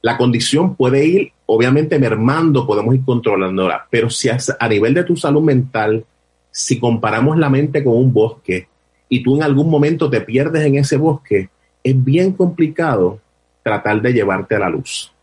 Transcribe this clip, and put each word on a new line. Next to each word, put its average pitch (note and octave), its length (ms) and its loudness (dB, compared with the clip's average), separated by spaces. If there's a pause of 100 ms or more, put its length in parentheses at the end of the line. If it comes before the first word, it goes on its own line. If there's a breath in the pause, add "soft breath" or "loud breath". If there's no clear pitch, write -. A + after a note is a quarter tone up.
la A#2 140 -2
condición C3 600 0
puede C3+ 300 2
ir, F#3+ 260 0 (140)
obviamente, C3+ 520 2
mermando, C3 680 2
podemos G#2+ 280 0
ir C3 100 0
controlándola, F#2+ 840 -2
pero A#2 200 0
si - 180 -4
a, A#2+ 100 -2 (200)
a A#2+ 100 -2
nivel A2 260 2
de F3 100 0
tu E3+ 120 -2
salud D3 260 0
mental, A2+ 640 0 (460)
si - 300 -4
comparamos A#2 580 0
la D3+ 120 2
mente C#3+ 340 0
con A#2 120 2
un B2+ 160 2
bosque G#2+ 560 -2 (400)
y B2 140 -2
tú C3 140 2
en D3+ 60 0
algún D3 280 2
momento D3+ 400 0
te A2+ 120 0
pierdes D3+ 420 -2
en C#3 120 2
ese C#3+ 200 0
bosque, C#3+ 520 -2 (340)
es C3 220 2
bien F3+ 280 2
complicado D#3 880 0 (420)
tratar G#2+ 400 -2
de B2 100 0
llevarte G2 440 0
a G#2 40 0
la F#2 100 -2
luz. - 420 -10 (100)